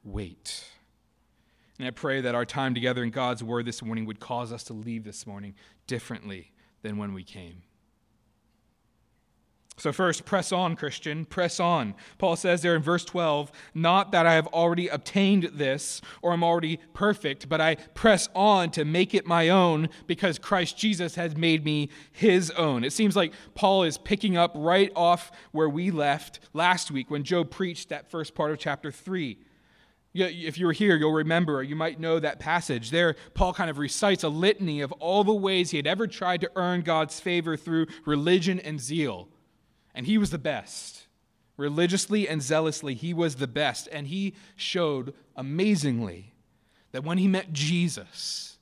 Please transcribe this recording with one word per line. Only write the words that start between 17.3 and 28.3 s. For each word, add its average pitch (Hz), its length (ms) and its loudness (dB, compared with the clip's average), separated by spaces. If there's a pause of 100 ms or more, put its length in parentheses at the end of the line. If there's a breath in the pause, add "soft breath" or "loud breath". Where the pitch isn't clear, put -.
but 156 120 0
I 160 140 4
press - 600 2
on 190 340 6
to 156 140 -2
make 175 280 2
it 202 140 2
my 170 220 4
own 170 400 4 (180 loud breath)
because 170 320 -2
Christ - 400 -2
Jesus 180 380 -2
has 170 200 -4
made 160 280 2
me 151 240 0 (240 loud breath)
his 185 400 4
own." 143 320 0
It 143 80 -2
seems 202 240 2
like 170 160 2 (240 loud breath)
Paul 190 260 4
is 160 160 0
picking 202 380 0
up 170 180 4
right 180 400 2
off 175 380 2 (180 loud breath)
where 156 180 2
we 170 220 -2
left 147 480 -2 (140)
last 170 400 2
week 131 180 -4
when 147 140 -4
Joe 175 180 2
preached 175 460 -6
that 147 200 -10
first 160 280 -8